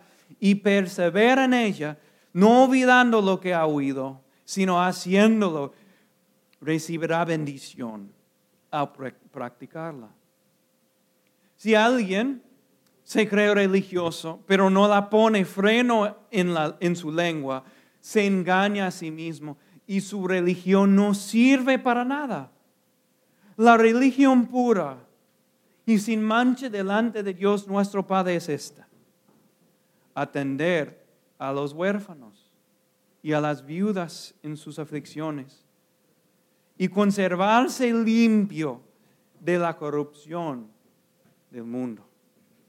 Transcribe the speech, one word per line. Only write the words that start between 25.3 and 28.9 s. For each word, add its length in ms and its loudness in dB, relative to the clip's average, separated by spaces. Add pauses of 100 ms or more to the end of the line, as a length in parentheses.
y 120 2
sin 220 -2
mancha 480 0
delante 540 -2
de 100 -6
Dios 360 -2
nuestro 380 -2
Padre 300 0
es 140 -6
esta: 360 -10 (1300)